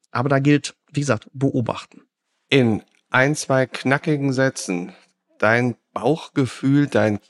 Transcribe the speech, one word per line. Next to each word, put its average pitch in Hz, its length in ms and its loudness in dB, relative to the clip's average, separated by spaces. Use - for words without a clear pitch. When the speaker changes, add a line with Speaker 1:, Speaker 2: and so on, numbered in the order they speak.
Speaker 1:
Aber 123 180 -4
da 139 120 2
gilt, 143 340 0
wie - 80 -4
gesagt, 135 320 -2
beobachten. - 680 -4
Speaker 2:
In 117 340 2
ein, 131 240 2
zwei 131 320 0
knackigen 139 640 -2
Sätzen, 101 600 -2
dein 117 380 2
Bauchgefühl, 139 920 0
dein 107 440 0